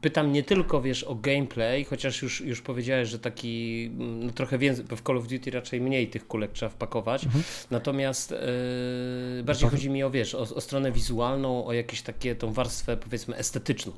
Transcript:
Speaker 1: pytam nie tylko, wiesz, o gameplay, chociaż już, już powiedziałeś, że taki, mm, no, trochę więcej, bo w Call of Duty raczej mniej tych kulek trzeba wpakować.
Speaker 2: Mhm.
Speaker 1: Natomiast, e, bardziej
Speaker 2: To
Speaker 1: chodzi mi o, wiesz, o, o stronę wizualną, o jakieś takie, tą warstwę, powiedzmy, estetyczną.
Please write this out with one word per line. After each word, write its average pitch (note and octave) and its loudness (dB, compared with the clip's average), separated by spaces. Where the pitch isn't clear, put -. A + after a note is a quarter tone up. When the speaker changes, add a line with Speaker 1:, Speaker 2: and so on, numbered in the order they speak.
Speaker 1:
pytam D3 4
nie C#3+ 4
tylko, E3 4
wiesz, B2+ -2
o C3+ -4
gameplay, C3 2
chociaż C3 -2
już, B2+ -4
już A#2+ -4
powiedziałeś, B2 0
że A2+ -6
taki, A2+ -4
mm, A#2+ -4
no, A#2 -2
trochę C3 0
więcej, C3 4
bo A#2 -6
w - -10
Call C3 2
of A#2 -4
Duty B2+ -4
raczej B2 -4
mniej B2+ 2
tych - -6
kulek G#2+ -2
trzeba A2 -2
wpakować. A#2 -2
Speaker 2:
Mhm. C#3+ 4
Speaker 1:
Natomiast, C3+ 0
e, B2 -2
bardziej B2 4
Speaker 2:
To C#3 2
Speaker 1:
chodzi C3+ 0
mi C3+ 2
o, C#3 2
wiesz, B2+ 0
o, C3 -4
o A#2 -4
stronę C3+ 0
wizualną, B2 4
o A#2+ -2
jakieś A#2 -2
takie, B2+ -2
tą A2 -2
warstwę, A2+ 0
powiedzmy, - -4
estetyczną. - -2